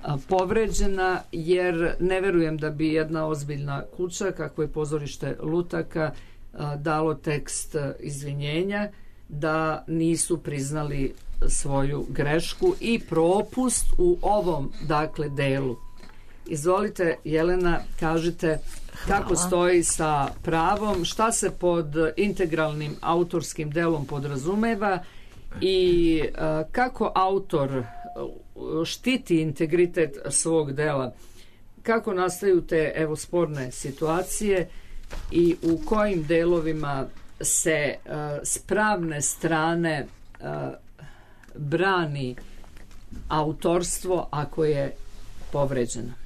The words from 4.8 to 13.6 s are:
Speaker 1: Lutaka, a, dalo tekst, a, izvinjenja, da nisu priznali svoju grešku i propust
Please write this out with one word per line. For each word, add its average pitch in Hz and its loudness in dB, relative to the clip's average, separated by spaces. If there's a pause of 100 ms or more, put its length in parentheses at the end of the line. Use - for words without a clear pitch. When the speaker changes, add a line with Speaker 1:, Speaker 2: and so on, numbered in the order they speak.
Speaker 1:
Lutaka, 165 -2 (400)
a, 147 -6
dalo 156 0
tekst, - -4
a, 143 -2
izvinjenja, 147 -4 (380)
da 156 0
nisu 165 0
priznali 143 -2 (340)
svoju 139 2
grešku 160 2
i 226 2
propust 196 2 (120)